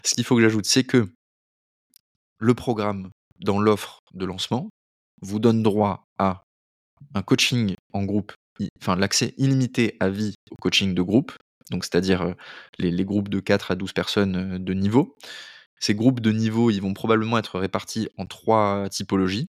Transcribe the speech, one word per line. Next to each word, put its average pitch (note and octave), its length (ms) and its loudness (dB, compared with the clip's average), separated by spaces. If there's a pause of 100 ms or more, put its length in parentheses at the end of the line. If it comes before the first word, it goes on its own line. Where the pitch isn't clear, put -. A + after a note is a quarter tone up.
ce - 100 0
qu'il B2 100 -2
faut C3 100 2
que A2+ 80 6
j'ajoute, A2 240 4
c'est C3 160 2
que A#2+ 260 2 (1300)
le A#2 140 4
programme G#2 560 -2 (280)
dans G2+ 220 0
l'offre G#2+ 400 2 (140)
de F#2 100 -6
lancement A2+ 460 -4 (520)
vous G2+ 160 -6
donne A2+ 240 4
droit G#2 400 0 (160)
à F#2+ 240 0 (720)
un G2 80 -4
coaching A#2 540 0 (160)
en G2+ 100 -2
groupe, G2+ 300 -2 (260)
i-, G#2 100 -4 (140)
enfin, F#2 140 2
l'accès G2+ 400 0
illimité C3 640 0
à F#2+ 80 2
vie G2+ 260 -4 (160)
au - 60 -16
coaching F#2+ 360 0
de F2+ 100 0
groupe, G#2 340 0 (340)
donc F2+ 140 -6
c'est-à-dire, F#2 380 0
euh, F2 100 -2 (460)
les, F2+ 120 0
les F2+ 140 0
groupes G2+ 240 -2
de G2+ 100 -2
quatre G2+ 320 0
à F#2 60 0
douze F#2 160 -8
personnes, F#2 640 -2
euh, - 20 -6
de F#2 160 -4
niveau. G#2+ 420 0 (640)
Ces A2 140 0
groupes A#2+ 260 2
de A2 100 2
niveau, A2 400 2
ils G2 100 0
vont F#2+ 140 -4
probablement A2+ 420 0
être G#2 220 -4
répartis G2 580 -4
en F#2+ 80 -10
trois G2+ 640 0
typologies. F#2+ 600 -2 (100)